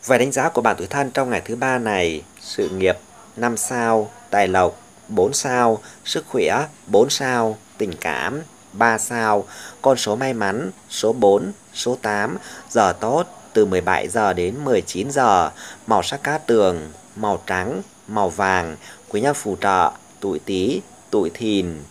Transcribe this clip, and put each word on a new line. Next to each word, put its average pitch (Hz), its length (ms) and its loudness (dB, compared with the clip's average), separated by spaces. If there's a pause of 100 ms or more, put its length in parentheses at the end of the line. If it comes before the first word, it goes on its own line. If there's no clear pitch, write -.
Về 127 100 6
đánh 127 140 2
giá 139 180 0
của 120 120 0
bạn 110 160 4
tuổi 92 100 -8
Thân 139 240 -4
trong 131 180 -2
ngày 98 160 0
thứ 113 100 -6
ba 127 220 -2
này, 90 440 0 (200)
sự - 280 -4
nghiệp 95 280 0 (380)
năm 117 220 -2
sao, 113 540 0 (180)
tài 101 180 4
lộc 92 340 2 (260)
bốn 107 260 2
sao, 123 480 2 (240)
sức - 220 -6
khỏe 117 400 0 (200)
bốn 101 220 4
sao, 120 480 0 (200)
tình 98 240 -4
cảm 82 400 -4 (320)
ba 113 240 2
sao, 107 500 0 (340)
con 131 160 4
số 107 180 -2
may 131 180 -4
mắn 101 380 -4 (180)
số 110 240 -2
bốn, 110 380 4 (220)
số 123 280 -4
tám, 107 360 -2 (320)
giờ 98 240 4
tốt 127 300 0 (300)
từ 107 120 6
mười 92 160 0
bảy 85 260 0
giờ 101 260 0
đến 87 300 -2
mười 120 180 2
chín 107 300 -6
giờ, 104 380 4 (380)
màu 104 160 2
sắc - 200 -8
cát 151 240 -4
tường, 90 440 2 (240)
màu 104 320 -2
trắng, 101 340 -4 (260)
màu 104 220 0
vàng, 90 460 0 (340)
quý 104 120 -4
nhân 143 120 2
phù 104 280 -6
trợ, 92 300 4 (280)
tuổi 92 200 -4
Tý, 101 420 -2 (280)
tuổi 92 200 0
Thìn 90 600 -2